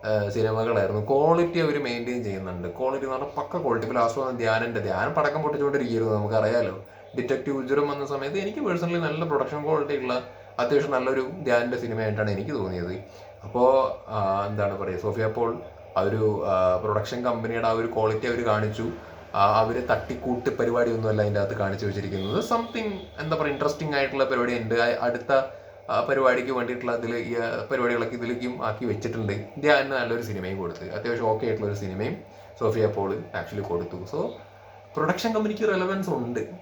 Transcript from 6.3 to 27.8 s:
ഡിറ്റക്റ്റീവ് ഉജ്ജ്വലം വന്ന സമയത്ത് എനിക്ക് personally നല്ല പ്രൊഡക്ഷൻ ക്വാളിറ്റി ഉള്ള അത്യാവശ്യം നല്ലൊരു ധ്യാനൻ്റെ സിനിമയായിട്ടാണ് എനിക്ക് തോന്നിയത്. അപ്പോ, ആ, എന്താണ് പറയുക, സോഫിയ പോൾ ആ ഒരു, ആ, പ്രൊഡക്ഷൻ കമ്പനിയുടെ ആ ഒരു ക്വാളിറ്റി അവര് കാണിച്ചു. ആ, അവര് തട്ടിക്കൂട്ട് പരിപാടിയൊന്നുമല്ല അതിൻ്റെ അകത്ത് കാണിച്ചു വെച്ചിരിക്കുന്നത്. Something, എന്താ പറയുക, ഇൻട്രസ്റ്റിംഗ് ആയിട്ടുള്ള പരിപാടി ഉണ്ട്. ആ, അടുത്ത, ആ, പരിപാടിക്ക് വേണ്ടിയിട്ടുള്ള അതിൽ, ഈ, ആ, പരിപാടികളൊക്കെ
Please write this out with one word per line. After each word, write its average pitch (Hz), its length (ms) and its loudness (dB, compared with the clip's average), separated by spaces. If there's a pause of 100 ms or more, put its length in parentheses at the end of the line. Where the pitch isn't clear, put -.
ഡിറ്റക്റ്റീവ് 131 400 -2
ഉജ്ജ്വലം 139 300 2
വന്ന 143 180 -4
സമയത്ത് 143 320 -4
എനിക്ക് 202 220 -4
personally 170 480 0
നല്ല 156 180 -2
പ്രൊഡക്ഷൻ 147 380 0
ക്വാളിറ്റി 147 340 2
ഉള്ള 127 160 -2 (460)
അത്യാവശ്യം 143 320 2
നല്ലൊരു 131 300 2
ധ്യാനൻ്റെ 123 560 0
സിനിമയായിട്ടാണ് 110 540 0
എനിക്ക് 101 200 -4
തോന്നിയത്. 92 420 -4 (500)
അപ്പോ, 127 540 4 (100)
ആ, 101 380 0
എന്താണ് 101 320 0
പറയുക, 95 220 -4
സോഫിയ 110 260 0
പോൾ 117 360 0 (360)
ആ 92 40 4
ഒരു, 104 460 2
ആ, 92 300 4
പ്രൊഡക്ഷൻ 104 460 0
കമ്പനിയുടെ 113 440 0
ആ 113 40 4
ഒരു 113 160 2
ക്വാളിറ്റി 110 400 0
അവര് 120 160 0
കാണിച്ചു. 107 480 0 (440)
ആ, 104 240 6
അവര് 120 300 2
തട്ടിക്കൂട്ട് 123 680 0
പരിപാടിയൊന്നുമല്ല 117 640 2
അതിൻ്റെ 101 180 2
അകത്ത് 101 160 0
കാണിച്ചു 98 300 -2
വെച്ചിരിക്കുന്നത്. 98 580 -2
Something, 233 480 -2 (280)
എന്താ 156 180 -2
പറയുക, 147 160 0
ഇൻട്രസ്റ്റിംഗ് 147 420 -2
ആയിട്ടുള്ള 135 280 2
പരിപാടി 123 360 2
ഉണ്ട്. 110 160 0
ആ, 120 300 2
അടുത്ത, 123 260 0 (580)
ആ, 110 120 2
പരിപാടിക്ക് 131 500 4
വേണ്ടിയിട്ടുള്ള 123 400 -2
അതിൽ, 117 240 -2
ഈ, 117 200 -4
ആ, 117 360 -2
പരിപാടികളൊക്കെ 120 440 2